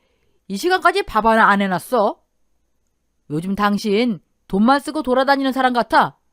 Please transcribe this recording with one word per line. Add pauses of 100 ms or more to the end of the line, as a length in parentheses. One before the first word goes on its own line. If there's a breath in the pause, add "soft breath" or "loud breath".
(480)
이
시간까지
밥
하나
안
해놨어? (1080)
요즘
당신 (280)
돈만
쓰고
돌아다니는
사람
같아. (140)